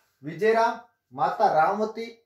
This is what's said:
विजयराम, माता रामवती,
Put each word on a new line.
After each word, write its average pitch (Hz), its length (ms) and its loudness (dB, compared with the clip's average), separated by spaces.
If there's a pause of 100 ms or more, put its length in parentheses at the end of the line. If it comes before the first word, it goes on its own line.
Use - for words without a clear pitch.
(240)
विजयराम, 220 560 0 (340)
माता 190 420 2
रामवती, 214 500 0 (200)